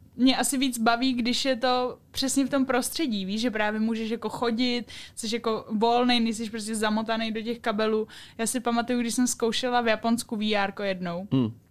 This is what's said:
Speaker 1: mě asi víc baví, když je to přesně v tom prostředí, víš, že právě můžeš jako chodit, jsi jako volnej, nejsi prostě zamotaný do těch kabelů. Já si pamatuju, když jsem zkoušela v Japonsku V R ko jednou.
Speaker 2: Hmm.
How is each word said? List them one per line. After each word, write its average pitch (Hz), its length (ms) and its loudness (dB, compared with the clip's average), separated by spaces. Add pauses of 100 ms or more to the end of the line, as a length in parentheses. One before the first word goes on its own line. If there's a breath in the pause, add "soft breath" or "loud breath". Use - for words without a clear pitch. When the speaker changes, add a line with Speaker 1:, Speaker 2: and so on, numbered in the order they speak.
(160)
Speaker 1:
mě 254 200 6
asi 262 220 0
víc 254 200 0
baví, 233 340 2
když 240 320 0
je 262 120 2
to 247 420 0 (120)
přesně 269 360 0
v 262 40 -10
tom 269 160 2
prostředí, 247 580 -2
víš, 202 160 -4
že 247 100 0
právě 214 300 0
můžeš 220 300 0
jako 226 180 -4
chodit, 240 540 0 (340 loud breath)
jsi 226 180 -4
jako 226 360 -2
volnej, 240 500 4
nejsi 226 300 0
prostě 220 240 -6
zamotaný 220 580 0
do 226 100 -4
těch 233 160 -4
kabelů. 220 500 0 (300 loud breath)
Já 226 80 -2
si 247 140 -2
pamatuju, 240 400 0
když 233 140 -2
jsem 254 120 4
zkoušela 240 540 0
v 233 80 -2
Japonsku 226 480 0
V 214 200 0
R 196 160 0
ko 208 100 -8
jednou. 185 500 -4
Speaker 2:
Hmm. 127 180 4 (200)